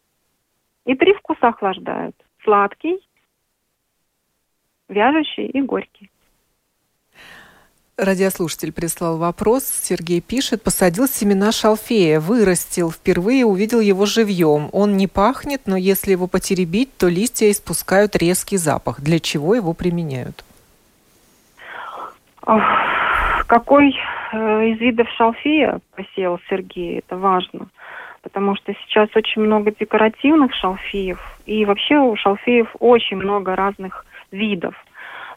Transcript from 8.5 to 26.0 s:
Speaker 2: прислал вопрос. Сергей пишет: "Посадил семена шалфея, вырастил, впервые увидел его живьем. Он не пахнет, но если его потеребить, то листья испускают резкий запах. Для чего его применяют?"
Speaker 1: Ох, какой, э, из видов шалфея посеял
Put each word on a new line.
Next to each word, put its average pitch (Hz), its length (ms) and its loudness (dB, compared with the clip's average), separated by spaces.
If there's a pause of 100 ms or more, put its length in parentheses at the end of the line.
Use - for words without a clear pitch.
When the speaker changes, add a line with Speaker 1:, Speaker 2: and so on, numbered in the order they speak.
Speaker 2:
прислал 165 460 -4
вопрос. 208 480 0
Сергей 175 560 -4
пишет: 240 400 -4
"Посадил 185 440 2
семена 202 460 2
шалфея, 214 640 2
вырастил, 180 720 0
впервые 190 540 2
увидел 220 360 2
его 202 260 4
живьем. 175 680 2
Он 202 240 2
не 190 100 4
пахнет, 262 600 0
но 190 100 0
если 190 360 0
его 180 140 0
потеребить, 185 720 -2
то 185 120 2
листья 208 420 2
испускают 202 640 0
резкий 175 400 0
запах. 143 460 -2
Для 156 180 2
чего 156 340 0
его 175 200 0
применяют?" 165 720 -6 (2000)
Speaker 1:
Ох, 220 160 4 (840)
какой, 269 480 4 (380)
э, 220 40 -8 (340)
из 220 100 -4
видов 233 300 2
шалфея 269 720 0 (140)
посеял 185 540 -6